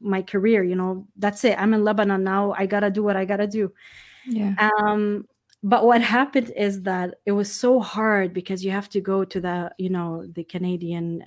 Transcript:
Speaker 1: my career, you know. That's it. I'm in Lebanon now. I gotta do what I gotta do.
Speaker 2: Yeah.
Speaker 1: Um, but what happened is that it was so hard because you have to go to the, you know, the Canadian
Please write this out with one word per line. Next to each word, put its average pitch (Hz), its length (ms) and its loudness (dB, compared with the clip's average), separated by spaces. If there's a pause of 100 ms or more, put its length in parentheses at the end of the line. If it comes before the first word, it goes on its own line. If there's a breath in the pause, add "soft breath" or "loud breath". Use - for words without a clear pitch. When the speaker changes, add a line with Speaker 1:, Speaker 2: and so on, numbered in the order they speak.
Speaker 1:
my 196 220 -2
career, 202 400 2
you 180 120 0
know. 185 400 -4
That's 202 300 0
it. 220 140 4
I'm 214 140 4
in 214 100 2
Lebanon 202 400 2
now. 196 340 0
I 196 80 0
gotta 202 240 0
do 208 140 -2
what 202 120 0
I 190 100 -2
gotta 202 220 -2
do. 202 240 -2 (540 loud breath)
Speaker 2:
Yeah. 214 300 -2 (260)
Speaker 1:
Um, 208 440 0 (360)
but 220 240 4
what 233 160 6
happened 240 540 0
is 202 280 -2
that 185 320 -4 (100)
it 202 80 0
was 202 180 0
so 247 280 2
hard 202 540 0
because 185 300 -6
you 190 80 -2
have 196 180 -6
to 196 120 -2
go 196 240 0
to 190 160 -6
the, 180 360 -4
you 185 120 -4
know, 170 380 -4
the 170 160 -10
Canadian 170 840 -4